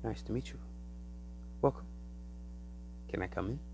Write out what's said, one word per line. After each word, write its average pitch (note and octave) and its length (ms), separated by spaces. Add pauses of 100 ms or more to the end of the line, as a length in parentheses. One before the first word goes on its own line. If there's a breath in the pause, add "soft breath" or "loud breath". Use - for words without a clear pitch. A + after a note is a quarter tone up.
Nice A2+ 200
to - 80
meet A#2+ 180
you. - 100 (1000)
Welcome. - 240 (1200)
Can - 120
I F#2 60
come F#2+ 200
in? B2+ 120 (140)